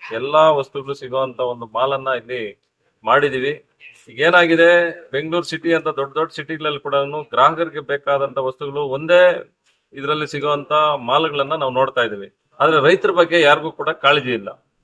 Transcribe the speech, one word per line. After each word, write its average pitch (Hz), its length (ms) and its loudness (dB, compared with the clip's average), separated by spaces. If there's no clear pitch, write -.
ಎಲ್ಲಾ 151 400 2
ವಸ್ತುಗಳು 139 420 -4
ಸಿಗುವಂತ 131 460 -6
ಒಂದು 120 260 -6
ಮಾಲನ್ನ 135 420 -2
ಇಲ್ಲಿ 120 540 -6
ಮಾಡಿದೀವಿ. 135 640 0
ಈಗ 113 100 -14
ಏನಾಗಿದೆ, 170 720 4
ಬೆಂಗಳೂರು 160 340 -4
ಸಿಟಿ 165 280 -4
ಅಂತ 156 140 -2
ದೊಡ್ಡ 139 300 -4
ದೊಡ್ಡ 160 140 -4
ಸಿಟಿಗಳಲ್ಲಿ 151 480 -8
ಕೂಡ 139 160 -6
ಗ್ರಾಹಕರಿಗೆ 151 500 0
ಬೇಕಾದಂತ 139 580 -4
ವಸ್ತುಗಳು 139 440 -6
ಒಂದೇ 165 720 2
ಇದರಲ್ಲಿ 147 340 -4
ಸಿಗುವಂತ 143 440 -4
ಮಾಲ್ಗಳನ್ನ 143 560 -2
ನಾವು 143 180 -2
ನೋಡ್ತಾ 127 300 0
ಇದೀವಿ. 104 320 -6
ಆದ್ರೆ 151 220 2
ರೈತರ 185 300 2
ಬಗ್ಗೆ 170 300 2
ಯಾರಿಗೂ 151 300 4
ಕೂಡ 151 180 -6
ಕಾಳಜಿ 139 440 0
ಇಲ್ಲ. 101 300 -10